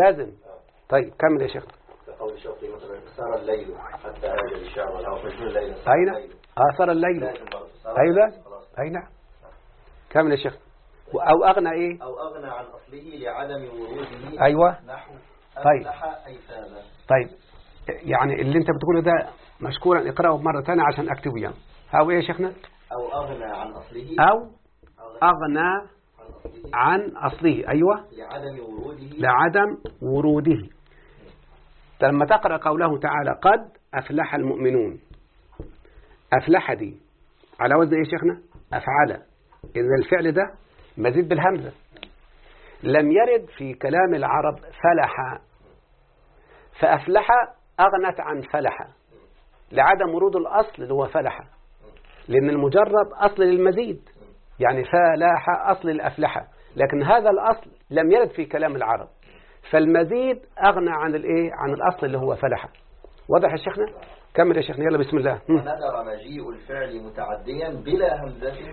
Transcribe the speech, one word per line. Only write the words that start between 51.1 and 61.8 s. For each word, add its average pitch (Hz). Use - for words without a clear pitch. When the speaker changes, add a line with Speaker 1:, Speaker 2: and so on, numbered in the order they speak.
Speaker 1:
لأن 135
المجرد 196
أصل 202
للمزيد، 180
يعني 127
فلاح 170
أصل 190
الأفلح، 151
لكن 139
هذا 214
الأصل 208
لم 160
يرد 233
في 160
كلام 151
العرب، 113
فالمزيد 170
أغنى 185
عن 156
الإيه؟ 165
عن 139
الأصل 175